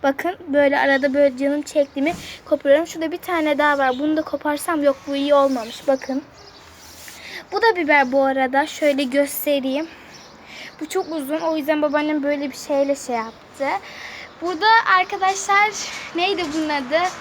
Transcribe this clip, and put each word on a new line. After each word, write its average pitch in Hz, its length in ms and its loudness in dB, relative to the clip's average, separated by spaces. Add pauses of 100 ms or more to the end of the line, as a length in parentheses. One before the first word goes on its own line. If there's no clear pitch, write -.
Bakın 285 340 -2 (120)
böyle 285 300 4
arada 269 360 2
böyle 277 240 4
canım 285 240 0
çekti 285 400 0
mi 320 120 0 (300)
koparıyorum. 294 420 4
Şurada 320 260 -6
bir 349 60 -6
tane 311 400 0
daha 294 200 4
var. 254 200 0
Bunu 302 180 0
da 311 60 0
koparsam 294 600 -4
yok 277 140 4 (100)
bu 277 100 -4
iyi 285 180 2
olmamış. 262 540 0
Bakın. 269 340 -2 (1300)
Bu 403 100 0
da 453 140 4
biber 285 360 4
bu 269 100 4
arada. 269 440 2
Şöyle 285 360 0
göstereyim. 277 840 0 (920)
Bu 311 80 -10
çok 370 240 -4
uzun. 311 280 -4
O 320 160 0
yüzden 302 260 0
babaannem 302 400 0
böyle 285 280 -2
bir - 60 -14
şeyle 277 400 0
şey 247 200 -6
yaptı. 226 500 -8 (760)
Burada 359 240 -2 (320)
arkadaşlar 392 720 0 (440)
neydi 359 280 0 (120)
bunun 311 140 -2
adı? 285 340 0 (180)